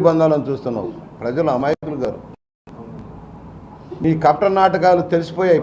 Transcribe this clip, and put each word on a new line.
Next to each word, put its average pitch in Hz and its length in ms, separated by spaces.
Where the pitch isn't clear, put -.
పొందాలని 160 420
చూస్తున్నావు. 117 420
ప్రజలు 135 360
అమాయకులు 147 480
గారు. 107 140
నీ 160 80
కపట 151 340
నాటకాలు 180 440
తెలిసిపోయాయి 170 500